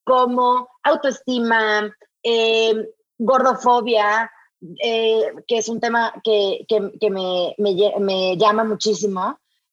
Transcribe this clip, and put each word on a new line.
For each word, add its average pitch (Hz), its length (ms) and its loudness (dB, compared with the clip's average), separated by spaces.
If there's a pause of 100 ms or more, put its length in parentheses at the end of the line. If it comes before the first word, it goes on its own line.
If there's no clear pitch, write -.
como 247 640 2 (140)
autoestima, 233 1120 0 (300)
eh, 226 640 0 (300)
gordofobia, 233 1160 2 (520)
eh, 226 500 0 (140)
que 233 100 0
es 226 100 -4
un 226 120 -6
tema 233 340 -2 (100)
que, 202 440 0
que, 202 320 -2
que 214 100 0
me, 185 480 -4
me 202 140 0
lle-, 196 280 0
me 190 380 -2
llama 214 260 2
muchísimo, 208 760 -4 (340)